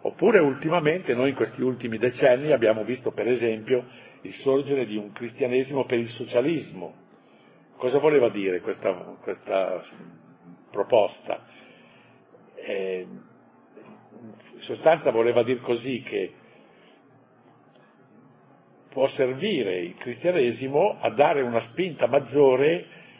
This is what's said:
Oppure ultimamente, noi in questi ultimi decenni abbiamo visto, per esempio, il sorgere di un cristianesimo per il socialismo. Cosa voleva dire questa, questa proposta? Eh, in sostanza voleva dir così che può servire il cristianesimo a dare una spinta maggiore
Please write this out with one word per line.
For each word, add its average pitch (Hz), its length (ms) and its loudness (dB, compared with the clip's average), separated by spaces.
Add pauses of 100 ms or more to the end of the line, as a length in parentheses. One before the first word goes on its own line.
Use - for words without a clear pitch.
Oppure 202 400 4
ultimamente, 156 720 0
noi 127 160 2
in 135 60 -6
questi 123 260 -2
ultimi 120 360 -4
decenni 127 520 2
abbiamo 110 320 4
visto, 113 300 -6
per 104 160 -4
esempio, 117 560 0 (380)
il 95 120 -16
sorgere 135 520 0
di 107 100 -8
un 104 160 -8
cristianesimo 127 720 -2
per 120 160 0
il 117 80 -4
socialismo. 117 840 -4 (840)
Cosa 127 220 0
voleva 143 300 4
dire 95 320 -2
questa, 98 320 -4 (300)
questa 95 580 -4 (920)
proposta? - 760 0 (1120)
Eh, 95 500 -6 (1500)
in - 80 -20
sostanza 151 500 2
voleva 117 320 4
dir 120 160 -2
così 120 420 -4
che 98 300 -6 (2500)
può 135 200 0
servire 131 720 -2
il 87 180 -8
cristianesimo 135 1040 -2
a 113 100 0
dare 139 320 2
una 120 180 0
spinta 151 480 -4
maggiore 139 800 4 (340)